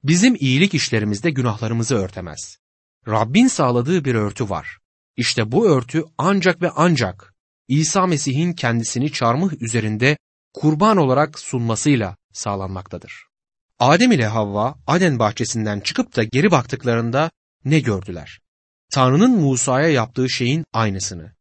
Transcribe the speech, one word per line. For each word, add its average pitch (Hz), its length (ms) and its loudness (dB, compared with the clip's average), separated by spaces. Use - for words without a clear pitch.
Bizim 190 340 4
iyilik 139 340 2
işlerimiz 107 480 -2
de 170 80 0
günahlarımızı 117 680 -2
örtemez. 92 640 -8
Rabbin 117 380 4
sağladığı 139 580 0
bir 127 100 0
örtü 104 360 -2
var. - 280 -8
İşte 113 360 -2
bu 208 160 4
örtü 147 360 0
ancak 180 440 0
ve 175 140 0
ancak 135 580 0
İsa 156 380 0
Mesih'in 151 460 0
kendisini 120 600 -2
çarmıh 143 400 0
üzerinde 113 560 -2
kurban 165 420 2
olarak 147 420 2
sunmasıyla 117 800 -2
sağlanmaktadır. 95 920 -10
Adem 180 340 4
ile 123 140 2
Havva 104 480 -2
Aden 160 320 2
bahçesinden 107 640 -2
çıkıp - 360 -4
da 117 80 2
geri 135 260 0
baktıklarında 120 800 -2
ne 147 160 2
gördüler? 92 600 -6
Tanrı'nın 165 480 4
Musa'ya 135 480 0
yaptığı 127 420 0
şeyin 135 420 -2
aynısını. 95 680 -4